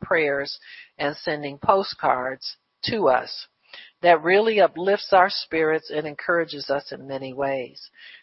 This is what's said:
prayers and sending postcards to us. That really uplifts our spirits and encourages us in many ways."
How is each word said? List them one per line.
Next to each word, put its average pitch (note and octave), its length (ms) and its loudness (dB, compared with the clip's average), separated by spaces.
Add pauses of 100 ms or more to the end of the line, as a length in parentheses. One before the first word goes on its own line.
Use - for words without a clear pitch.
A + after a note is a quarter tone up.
prayers C#3+ 580 -2 (380)
and D3 180 -4
sending D3 440 -8
postcards C3+ 1000 0 (300)
to G#3 200 0
us. - 400 0 (540)
That E3+ 200 6
really G#3 380 2
uplifts F#3 540 2
our F#3+ 160 6
spirits D#3+ 600 -2
and D3+ 160 -6
encourages D3+ 640 -4
us C#3 220 -4
in C3+ 160 -14
many C3+ 240 -10
ways." C3+ 580 -6 (320)